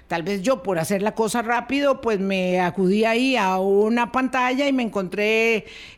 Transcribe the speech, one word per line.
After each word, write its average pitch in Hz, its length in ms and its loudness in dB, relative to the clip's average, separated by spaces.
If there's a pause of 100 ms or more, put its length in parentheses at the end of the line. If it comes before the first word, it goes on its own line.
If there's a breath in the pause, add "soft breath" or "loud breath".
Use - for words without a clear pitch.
tal 170 140 -4
vez 196 180 -4
yo 262 220 0
por 180 160 -2
hacer 185 240 -2
la 208 120 -2
cosa 226 280 0
rápido, 254 580 0
pues 220 200 0
me 185 400 0
acudí 190 440 2
ahí 247 320 2
a 190 220 0
una 214 540 2
pantalla 254 540 0
y 277 60 2
me 262 100 0
encontré 208 840 0 (320 loud breath)